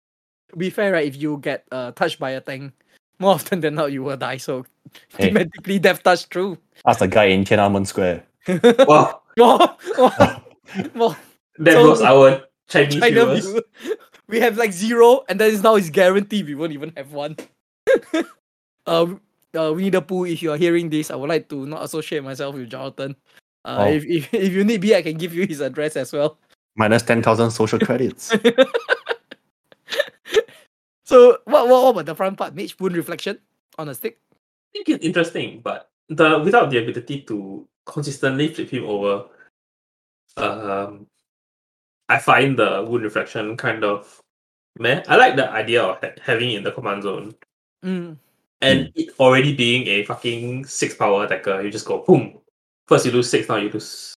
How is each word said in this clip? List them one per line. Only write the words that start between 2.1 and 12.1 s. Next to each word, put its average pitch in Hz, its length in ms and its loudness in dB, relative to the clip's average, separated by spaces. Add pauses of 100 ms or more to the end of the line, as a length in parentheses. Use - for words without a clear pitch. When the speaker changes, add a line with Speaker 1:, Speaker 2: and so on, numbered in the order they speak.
Speaker 1:
by 135 120 -6
a 135 100 -10
tank, 135 320 -14 (460)
more 190 160 4
often 170 260 -4
than 151 140 -2
not, 151 180 -2
you 131 100 -8
will 135 140 -8
die. 127 200 -8
So, 127 280 -8 (520)
Speaker 2:
Hey. 98 140 0
Speaker 1:
thematically, 190 500 -2
death 185 220 2
touch, 180 260 2
true. 180 280 -6 (280)
Speaker 2:
Ask 117 140 4
the 98 80 2
guy 107 180 4
in 95 200 2
Tiananmen 101 420 2
Square. 90 360 -4 (240)
Speaker 1:
<laughs> 233 400 4
Speaker 3:
Wow. - 340 4 (160)
Speaker 1:
Wow. 247 400 4 (200)
Wow. - 460 2 (240)
Speaker 2:
<laughs> - 280 -10
Speaker 1:
Wow. 226 200 0 (420)
Speaker 3:
There 160 180 6
Speaker 1:
So, 160 100 8
Speaker 3:
goes 151 160 6
our 135 420 6 (240)